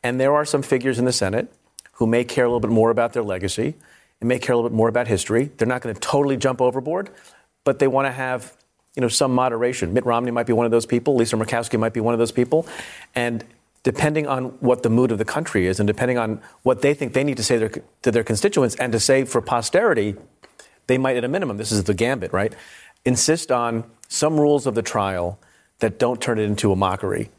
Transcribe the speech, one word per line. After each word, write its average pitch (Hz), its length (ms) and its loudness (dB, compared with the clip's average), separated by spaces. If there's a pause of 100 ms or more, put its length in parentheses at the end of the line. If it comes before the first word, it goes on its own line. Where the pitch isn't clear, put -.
And 127 180 -2
there 139 140 4
are 147 120 2
some 139 160 0
figures 127 360 0
in 123 60 2
the 127 80 2
Senate 101 400 -2 (400)
who 117 140 0
may 117 180 2
care 123 200 0
a 120 40 4
little 120 120 2
bit 110 100 -2
more 113 200 4
about 117 220 0
their 120 100 -2
legacy 101 520 -4 (460)
and 117 80 -2
may 123 100 2
care 123 160 0
a - 20 4
little 117 140 0
bit 113 60 -4
more 110 120 4
about 117 200 0
history. 113 480 0
They're 117 120 0
not 127 140 -2
gonna 110 120 -6
totally 139 440 -2
jump 127 240 0
overboard, 135 480 -2 (540)
but 135 140 2
they 139 100 4
wanna 135 240 0
have, 127 420 -6 (400)
you 127 80 -2
know, 117 60 2
some 131 260 2
moderation. 123 580 -2
Mitt 123 140 0
Romney 120 240 0
might 117 160 -2
be 120 80 2
one 117 100 2
of 113 80 2
those 113 140 2
people. 123 300 0
Lisa 117 200 0
Murkowski 113 420 -2
might 110 140 0
be 117 80 -4
one 117 140 0
of 113 40 -2
those 113 140 0
people. 151 340 0 (480)
And 120 300 -4 (380)
depending 151 440 0
on 127 240 -4 (100)
what 123 220 2
the 113 80 2
mood 120 200 4
of 107 80 0
the 110 60 -2
country 110 420 -2
is 95 140 0
and 104 60 2
depending 123 300 0
on 110 240 -4 (220)
what 127 180 2
they 147 140 4
think 139 180 -6
they 135 120 2
need 139 140 -2
to 113 40 -4
say 120 160 2
their, 110 140 0 (300)
to 123 80 2
their 110 140 0
constituents 123 520 2
and 127 160 -2
to 113 80 0
say 135 240 4
for 117 180 -2
posterity, 120 760 0 (680)
they 127 100 4
might, 131 200 0
at 120 80 -2
a 127 40 -4
minimum, 139 300 -4
this 107 140 -4
is 101 120 2
the 101 100 0
gambit, 113 380 -2
right, 101 220 -2 (500)
insist 127 480 0
on 117 320 -2 (240)
some 151 320 0
rules 147 260 2
of 117 80 -2
the 110 80 0
trial 95 560 -4 (400)
that 107 200 -2
don't 123 220 0
turn 113 180 -2
it 107 40 0
into 104 300 0
a 92 40 2
mockery 98 640 -2